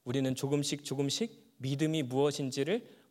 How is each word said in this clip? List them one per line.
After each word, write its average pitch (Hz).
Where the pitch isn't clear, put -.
우리는 131
조금씩 143
조금씩 139
믿음이 151
무엇인지를 139